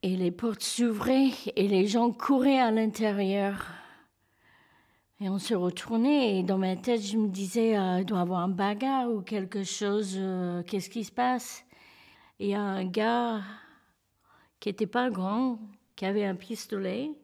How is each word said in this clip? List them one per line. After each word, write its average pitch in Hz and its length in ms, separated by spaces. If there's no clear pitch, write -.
Et 185 120
les 180 160
portes 208 320
s'ouvraient 247 680
et 196 100
les 196 180
gens 226 260
couraient 269 500
à 233 100
l'intérieur. 202 960
Et 202 80
on 190 100
se 196 160
retournait 226 880
et 185 40
dans 190 140
ma 185 200
tête, 233 240
je 202 160
me 214 100
disais, 202 500
euh, « 185 220
Il 190 60
doit 185 140
y - 20
avoir 180 180
un 175 80
bagarre 208 640
ou 214 100
quelque 196 420
chose, 202 540
euh, 180 460
qu'est-ce 180 260
qui 226 140
se - 80
passe ? » 247 540
Et 202 60
il 202 60
y 196 40
a 208 60
un 196 240
gars 220 560
qui - 80
était 202 180
pas 247 220
grand, 220 500
qui 196 80
avait 202 180
un 196 120
pistolet. 214 760